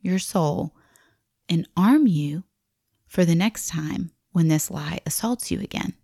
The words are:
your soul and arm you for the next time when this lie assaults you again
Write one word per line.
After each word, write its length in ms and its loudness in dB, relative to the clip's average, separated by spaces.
your 180 0
soul 560 -2
and 200 0
arm 280 6
you 380 0
for 160 2
the 120 4
next 340 -2
time 420 -6
when 160 4
this 240 2
lie 340 -8
assaults 460 -4
you 100 -2
again 320 -6